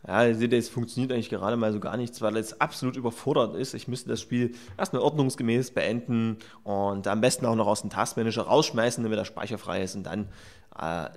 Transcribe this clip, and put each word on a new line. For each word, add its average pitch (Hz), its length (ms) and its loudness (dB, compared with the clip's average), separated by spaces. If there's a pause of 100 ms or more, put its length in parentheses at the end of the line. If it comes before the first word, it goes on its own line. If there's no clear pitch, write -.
Ja, 101 180 6
ihr 117 100 6
seht, 117 180 4
es 117 160 4
funktioniert 123 440 -2
eigentlich 120 160 -2
gerade 101 280 0
mal 110 160 2
so 104 80 -2
gar 95 160 -4
nichts, 117 260 -6
weil 107 140 2
es 110 240 -4
absolut 127 360 -2
überfordert 120 580 0
ist. 127 200 -6
Ich 120 140 -8
müsste 123 200 -6
das 117 120 -2
Spiel 120 340 -2 (240)
erstmal 131 240 0
ordnungsgemäß 131 720 2
beenden 113 680 0 (260)
und 101 420 -2
am 104 140 0
besten 127 260 2
auch 113 100 4
noch 107 100 2
aus 104 160 2
dem 101 80 -6
Taskmanager 113 520 0
rausschmeißen, 123 600 2
damit 107 140 0
er 98 60 -2
speicherfrei 95 580 -6
ist 92 140 -6
und 95 80 -8
dann, 101 240 -4 (500)
äh, 82 380 -4